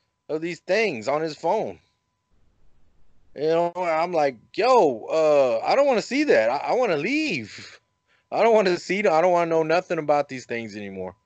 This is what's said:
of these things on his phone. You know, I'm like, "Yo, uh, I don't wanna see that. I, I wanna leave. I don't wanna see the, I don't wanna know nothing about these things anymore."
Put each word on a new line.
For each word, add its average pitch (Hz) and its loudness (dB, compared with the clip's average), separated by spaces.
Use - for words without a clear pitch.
of 156 -4
these 170 -8
things 180 -2
on 147 0
his 156 -8
phone. 165 -4
You 151 -4
know, 170 0
I'm 175 -2
like, 147 0
"Yo, 190 2
uh, 147 2
I 165 2
don't 277 4
wanna 240 2
see 285 -2
that. 120 4
I, 131 0
I 143 -4
wanna 220 0
leave. 170 -6
I 156 0
don't 226 4
wanna 190 2
see 190 -4
the, 196 2
I 156 4
don't 180 4
wanna 170 2
know 165 2
nothing 165 -2
about 147 0
these 127 -12
things 113 -8
anymore." 95 -10